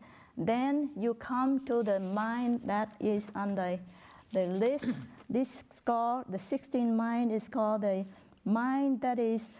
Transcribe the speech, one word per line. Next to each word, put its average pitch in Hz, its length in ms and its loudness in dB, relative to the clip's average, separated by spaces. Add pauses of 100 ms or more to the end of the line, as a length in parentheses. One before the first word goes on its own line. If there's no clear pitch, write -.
(460)
then 269 500 2
you 226 180 0
come 254 540 0
to 233 160 2
the 202 160 2
mind 226 680 0
that 208 220 0 (100)
is 208 340 0
on 202 220 -2
the, 180 220 0 (560)
the 185 140 2
list. 220 380 0
<clears throat> 233 100 -2 (360)
This 254 240 0 (160)
is - 140 -20
called, 240 460 0
the 190 80 -4
sixteen 240 580 0
mind 233 340 0
is 220 160 -2
called 214 340 0
the 196 220 0 (420)
mind 262 560 2
that 247 180 0
is 226 260 0 (140)